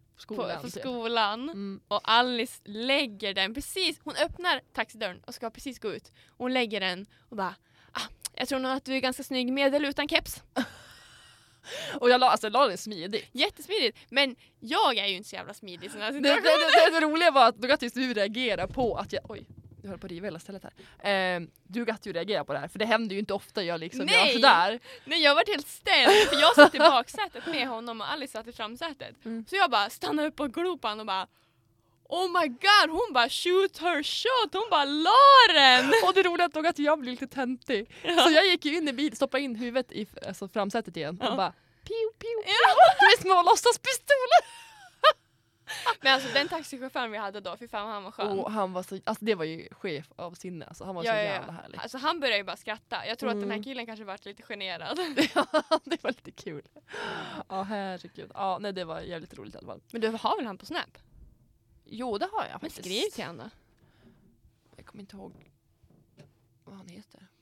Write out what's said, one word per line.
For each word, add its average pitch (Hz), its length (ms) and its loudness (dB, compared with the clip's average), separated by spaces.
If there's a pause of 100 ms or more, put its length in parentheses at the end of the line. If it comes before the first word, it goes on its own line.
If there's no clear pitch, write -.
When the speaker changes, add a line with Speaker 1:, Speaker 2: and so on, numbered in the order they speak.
(180)
Speaker 1:
Skolan, 208 380 -8
Speaker 2:
på, 151 60 -12
på 247 80 -12
Speaker 1:
typ. - 120 -12
Speaker 2:
skolan." 233 680 -2
Speaker 1:
Mm. 196 380 -10
Speaker 2:
Och 208 160 -2
Alice 240 600 0
lägger 214 680 -4
den 190 200 -2
precis, 311 500 -6
hon 285 120 -12
öppnar 330 460 -2 (120)
taxidörren 214 540 -8
och 240 80 -14
ska 226 140 -10
precis 247 300 -14
gå 202 140 -8
ut. - 180 -16 (160)
Hon 254 260 -6
lägger 220 260 -2
den 185 260 -6 (240)
och 226 80 -16
bara, 190 180 -6 (360)
"Ah, - 100 -8 (320)
jag 254 140 -6
tror 262 120 -4
nog 262 120 -4
att 269 140 -6
du 262 100 -4
är 262 40 -2
ganska 262 240 -4
snygg 254 300 -4
med 277 220 2
eller 294 140 0
utan 285 200 -2
keps." - 340 0 (100)
<laughs> 269 120 -4 (1300)
Speaker 1:
Och 240 100 2
jag 247 100 6
la, 254 100 4
alltså, 220 180 0
jag 208 60 -6
la 262 140 4
den 180 100 -6
smidigt. 202 540 -10
Speaker 2:
Jättesmidigt, 320 680 -4 (120)
men 262 260 0 (240)
jag 277 380 0
är 196 100 -2
ju 196 80 -4
inte 196 140 -14
så 208 60 -14
jävla 185 180 -12
smidig 180 340 -16
i - 20 -14
såna 214 160 -10
här 226 60 -4
Speaker 1:
Det, 277 80 -8
det, 277 160 4
Speaker 2:
situationer. 330 560 6
Speaker 1:
det, - 0 -
det, 320 80 0
det 311 60 2
roliga 320 260 2
var 262 160 6
att 240 100 0
då 247 160 0
att 302 80 0
just 240 140 -6
du 254 180 -2
reagerade 208 600 -4
på 233 220 -2
att - 180 -8
jag, - 80 -6 (100)
oj, - 140 -16 (360)
jag 202 80 -14
höll 175 100 -12
på - 80 -18
att 180 40 -14
riva 175 160 -10
hela 165 120 -10
stället 196 240 -18
här. - 100 -20 (300)
Ehm, 185 460 0 (140)
du 226 280 -4
att 214 140 -8
ju 196 80 -8
reagera 170 320 -4
på 139 80 -8
det 135 60 -4
här, 139 80 -8
för - 120 -10
det 214 60 -2
händer 220 280 0
ju 196 60 -4
inte 202 140 -4
ofta 202 300 -6
jag 170 160 -4
liksom 240 260 -8
Speaker 2:
Nej. 403 220 4
Speaker 1:
gör 269 60 2
sådär. 208 460 4 (260)
Speaker 2:
Nej, 320 180 -2
jag 285 120 6
var 330 120 4
helt 330 200 -4
ställd, 381 640 4
för 277 100 0
jag 330 160 6
satt 294 200 10
i 269 40 0
baksätet 294 640 2
med 294 220 -2
honom 226 340 -10
och 202 100 -8
Alice 285 220 -8
satt 226 140 -12
i 240 60 -16
framsätet. 247 720 -12
Speaker 1:
Mm. 226 240 -10
Speaker 2:
Så 359 60 -4
jag 370 160 4
bara 208 180 2
stannar 302 360 -4
upp - 140 -6
och 269 140 -4
glor 349 240 -4
på 233 100 -8
honom 214 120 -6
och 220 60 -12
bara, 190 220 -4 (840)
"Oh 349 320 0
my 311 60 2
god", 370 420 4
hon 370 240 -2
bara, 247 160 2
"Shoot 370 480 0
her 311 260 -2
shot", 480 500 -2
hon 415 180 -4
bara, 294 140 2
"La 427 680 8
den!" 262 380 6 (160)
Speaker 1:
Och 370 60 4
det 381 100 4
roliga 349 300 0
är 311 160 -2
att 339 100 -2
jag 294 200 2
blir 254 120 -8
lite 247 160 -8
töntig. 240 640 -6 (120)
Speaker 2:
Ja. 330 200 4
Speaker 1:
Så 330 80 6
jag 320 160 6
gick 349 180 2
ju 302 120 -2
in 320 100 -4
i 269 60 -2
bil, 277 220 -4
stoppade 269 280 -2
in 247 120 -8
huvudet 247 360 -6
i - 100 -8
f-, - 160 -14 (100)
alltså 196 200 -12
framsätet 202 500 -6
igen 160 240 -8
Speaker 2:
Ja. 233 80 -2
Speaker 1:
och 226 80 -4
bara, 185 140 -2 (320)
"Piu, 440 260 -4 (100)
piu, 453 240 -8
piu." 392 100 -2
Speaker 2:
Ja. 740 520 8
Speaker 1:
Med - 160 6
små 370 220 4
låtsaspistoler. 523 1200 2 (1300)
Speaker 2:
Men 269 120 4
alltså 262 200 -2
den 285 140 0
taxichauffören 262 640 -8
vi 208 60 -8
hade 208 220 -10
då, 190 180 -12
fy 240 100 -20
fan 208 180 -8
vad 220 80 -10
han 202 100 -10
var 180 80 -16
skön. 196 280 -4
Speaker 1:
Och 208 120 -6
han 196 220 -4
var 180 100 -6
så, 190 200 -12
alltså 214 220 -6
det 214 100 0
var 160 100 -6
ju 160 260 -10
chef 160 440 -10
av 170 180 -12
sinne, 175 320 -14
alltså - 180 -18
han 190 120 -12
var 170 80 -10
Speaker 2:
Ja, 226 80 -2
Speaker 1:
så 214 60 0
Speaker 2:
ja, 214 60 0
ja. 208 80 -2
Speaker 1:
jävla - 220 -8
härlig. - 260 -18
Speaker 2:
Alltså 240 180 -12
han 311 220 -4
började 247 180 0
ju 202 60 -4
bara 185 140 -10
skratta. 214 500 -10
Jag 226 120 -8
tror 262 100 -4
att 226 60 -2
den 202 140 -6
här 214 80 -4
Speaker 1:
Mm. 214 60 -10
Speaker 2:
killen 254 220 -10
kanske 220 200 -14
varit 196 200 -12
lite 202 180 -18
generad. 190 560 -8
Speaker 1:
<laughs> 294 360 -2
Ja, 311 100 2 (400)
det 311 180 -6
var - 80 -4
lite - 200 -14
kul. 156 300 -14 (880)
Ja, 190 140 -6
herregud. 190 680 -10
Ja, 190 280 -4
nej, 202 120 -8
det 185 120 -8
var 165 160 -10
jävligt 170 320 -14
roligt - 220 -18
i - 20 -18
alla - 100 -20
fall. - 140 -16 (100)
Speaker 2:
Men 226 100 -10
du 220 80 2
har 226 280 -4
väl 302 80 -6
han 196 120 -10
på - 80 -20
Snap? - 320 -10 (880)
Speaker 1:
Jo, 220 320 -8
det 359 140 -6
har 427 120 -6
jag - 80 -12
Speaker 2:
Men - 80 -16
Speaker 1:
faktiskt. - 200 -16
Speaker 2:
skriv 196 300 -6
till 226 140 -12
han 175 140 -14
då. 220 120 -18 (1300)
Speaker 1:
Jag - 100 -20
kommer - 160 -20
inte 196 140 -20
ihåg - 360 -20 (1120)
vad - 140 -20
han 190 100 -20
heter. 180 400 -20 (140)